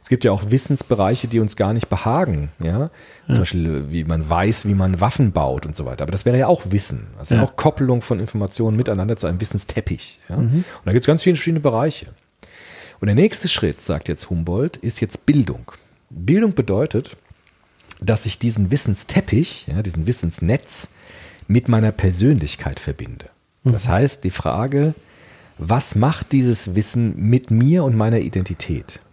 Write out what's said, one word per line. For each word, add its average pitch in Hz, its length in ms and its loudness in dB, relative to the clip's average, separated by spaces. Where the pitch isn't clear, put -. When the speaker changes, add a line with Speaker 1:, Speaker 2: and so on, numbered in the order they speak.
Speaker 1:
Es - 80 -18
gibt 127 160 2
ja 104 80 6
auch 101 180 -2
Wissensbereiche, 123 760 0
die 113 100 2
uns 107 160 0
gar 101 180 0
nicht 113 140 -2
behagen. 110 600 -2
Ja? 98 300 -2
Zum 123 100 0
Speaker 2:
Ja. 117 40 6
Speaker 1:
Beispiel, 80 500 -2
wie 82 140 -4
man 80 260 -2
weiß, 95 380 2
wie 104 60 2
man 95 260 2
Waffen 110 320 2
baut 69 340 0
und 76 120 -8
so 71 80 -8
weiter. 64 180 -8
Aber 78 80 -6
das 98 140 -2
wäre 123 120 4
ja 127 100 4
auch 175 240 2
Wissen. 69 360 -2
Also - 180 0
Speaker 2:
Ja. 113 80 6
Speaker 1:
auch - 120 -2
Koppelung 127 460 2
von 110 180 -2
Informationen 107 560 -2
miteinander 107 400 0
zu - 120 -4
einem 87 120 -2
Wissensteppich. - 880 -6
Ja? - 80 -6
Speaker 2:
Mhm. 123 200 2
Speaker 1:
Und 180 100 0
da 92 80 -2
gibt's 120 160 4
ganz 160 160 2
viele 175 140 4
verschiedene 165 240 -2
Bereiche. 139 460 0
Und 95 80 -4
der 104 80 4
nächste 185 320 4
Schritt, - 340 0
sagt - 280 -4
jetzt - 200 -6
Humboldt, 87 460 -2
ist - 240 -6
jetzt - 260 -4
Bildung. 82 460 0
Bildung 175 440 0
bedeutet, 110 640 -2
dass 107 240 0
ich 110 140 -6
diesen 107 320 0
Wissensteppich, - 960 0
ja, 85 160 -2
diesen 82 220 -4
Wissensnetz - 840 -2
mit 120 220 4
meiner 110 240 4
Persönlichkeit 92 880 0
verbinde. - 460 -10
Das 113 220 2
Speaker 2:
Mhm. 120 60 0
Speaker 1:
heißt, 120 340 2
die 92 60 0
Frage, 135 640 -2
was 113 380 0
macht 131 380 0
dieses 120 420 2
Wissen 110 400 0
mit 113 360 0
mir 143 340 4
und 123 100 2
meiner 110 240 2
Identität? - 800 -6